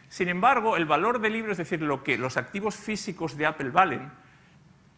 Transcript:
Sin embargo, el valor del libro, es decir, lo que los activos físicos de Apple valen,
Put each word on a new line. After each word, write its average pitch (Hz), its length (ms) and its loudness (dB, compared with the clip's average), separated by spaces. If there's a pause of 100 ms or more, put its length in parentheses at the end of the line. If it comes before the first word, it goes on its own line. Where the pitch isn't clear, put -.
Sin - 200 -2
embargo, 214 500 4
el 165 80 2
valor 180 340 2
del 214 140 0
libro, 220 200 -4
es 175 40 -4
decir, 170 240 -4
lo 143 220 -2
que 131 140 2
los 123 200 -4
activos 202 380 -4
físicos 170 640 -6
de 151 100 0
Apple 147 240 -2
valen, 147 400 2 (880)